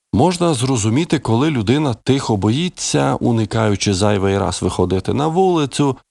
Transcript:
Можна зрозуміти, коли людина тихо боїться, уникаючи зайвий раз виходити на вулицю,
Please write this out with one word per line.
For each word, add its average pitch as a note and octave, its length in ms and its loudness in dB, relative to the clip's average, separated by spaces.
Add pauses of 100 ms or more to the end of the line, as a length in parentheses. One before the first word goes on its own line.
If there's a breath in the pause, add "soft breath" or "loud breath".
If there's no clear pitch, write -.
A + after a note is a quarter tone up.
(140)
Можна F3 400 2
зрозуміти, C3 640 0
коли A#2+ 320 0
людина B2+ 420 0
тихо C3 440 0
боїться, C3+ 800 -2
уникаючи A2 760 0
зайвий G2 440 0
раз F2+ 240 -4
виходити F#2 520 -2
на C#3 140 -2
вулицю, D#3+ 720 0 (140)